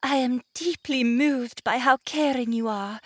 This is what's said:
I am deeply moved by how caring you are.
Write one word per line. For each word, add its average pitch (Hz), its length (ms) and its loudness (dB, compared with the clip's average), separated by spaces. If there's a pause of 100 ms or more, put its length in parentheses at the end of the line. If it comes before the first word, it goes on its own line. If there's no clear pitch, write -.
I 269 140 0
am 254 260 0 (120)
deeply 311 500 -2
moved 247 600 0
by 226 140 0
how 262 260 4
caring 269 480 0
you 226 160 0
are. 208 380 -6